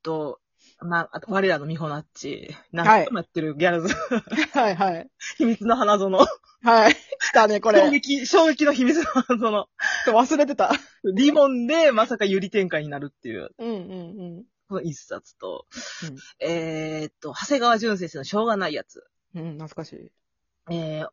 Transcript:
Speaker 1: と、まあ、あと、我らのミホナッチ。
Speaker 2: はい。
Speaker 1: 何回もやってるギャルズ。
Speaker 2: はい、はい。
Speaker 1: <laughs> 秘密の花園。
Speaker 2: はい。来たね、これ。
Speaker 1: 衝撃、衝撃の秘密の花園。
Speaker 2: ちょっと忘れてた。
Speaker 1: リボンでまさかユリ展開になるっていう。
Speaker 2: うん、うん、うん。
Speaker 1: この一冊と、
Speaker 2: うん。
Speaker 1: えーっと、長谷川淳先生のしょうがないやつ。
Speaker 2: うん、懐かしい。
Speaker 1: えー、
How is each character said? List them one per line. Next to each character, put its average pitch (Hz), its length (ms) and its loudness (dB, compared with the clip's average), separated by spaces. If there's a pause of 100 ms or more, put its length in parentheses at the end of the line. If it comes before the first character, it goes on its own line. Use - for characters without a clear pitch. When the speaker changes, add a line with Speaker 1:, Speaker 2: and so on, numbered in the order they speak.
Speaker 1:
と、 156 360 -6 (400)
ま 170 220 -2
あ、 - 100 -8
あ - 80 -10
と、 - 120 -14
我 196 160 0
ら 160 120 2
の 143 60 -10
ミ 160 100 -6
ホ 156 140 -6
ナ 147 120 -8
ッ - 120 -16
チ。 - 160 -14
Speaker 2:
は - 60 -10
い。 - 200 -16 (160)
Speaker 1:
何 170 140 -2
回 214 260 4
も 214 80 -4
や 165 40 -6
っ - 40 -20
て 165 140 -6
る 156 140 -4
ギ 156 100 0
ャ 175 60 4
ル 170 100 -2
ズ。 180 120 -2 (600)
Speaker 2:
は 240 160 2
い、 180 60 -2
は 190 220 0
い。 - 120 -14 (140)
Speaker 1:
<laughs> - 140 -14
秘 - 80 2
密 220 200 0
の 240 100 2
花 208 220 4
園。 190 200 0 (460)
Speaker 2:
は 226 260 8
い。 - 40 6
来 - 400 -8
た 220 140 8
ね、 208 120 0
こ 220 120 2
れ。 208 100 8
Speaker 1:
衝 294 100 6
撃、 277 340 -2
衝 320 220 6
撃 294 180 0
の 285 80 4
秘 247 120 0
密 302 120 2
の 330 60 0
花 247 360 -2
園。 214 300 -2 (360)
Speaker 2:
ち 262 40 2
ょ 220 120 6
っ 262 60 2
と 302 80 0
忘 - 20 2
れ 294 80 4
て 247 100 -2
た。 190 160 2 (420)
Speaker 1:
リ 269 180 4
ボ 294 160 6
ン 240 200 -2
で 311 240 4
ま 226 140 4
さ 240 120 -4
か 214 80 0
ユ 196 140 2
リ 190 100 -6
展 190 200 0
開 156 140 -4
に 151 60 -10
な 143 100 -8
る 143 160 -10
っ - 40 -20
て 123 100 -12
い 110 80 -8
う。 73 200 -10
Speaker 2:
う 233 80 -10
ん、 233 40 -6
う - 20 -4
ん、 - 0 -
う 208 60 -6 (640)
ん。 - 20 -20 (260)
Speaker 1:
こ 196 60 -8
の 185 60 -6
一 160 120 -6
冊 - 440 -18
と、 - 280 -12 (380)
Speaker 2:
う 156 80 -12
ん。 131 60 -16 (220)
Speaker 1:
え 156 680 -6
ー - 20 -20
っ - 120 -20
と、 147 120 -12
長 196 140 -12
谷 285 120 0
川 233 180 2
淳 214 200 -2
先 175 120 -8
生 - 100 -16
の 135 40 -10
し - 120 -10
ょ 214 80 0
う - 20 -4
が 220 120 0
な 185 100 -4
い 151 60 -6
や 120 100 -8
つ。 - 200 -20 (320)
Speaker 2:
う 170 60 -12
ん、 165 120 -10
懐 151 160 -14
か 160 160 -12
し - 80 -20
い。 - 180 -20 (580)
Speaker 1:
え 160 360 -8
ー、 - 80 -12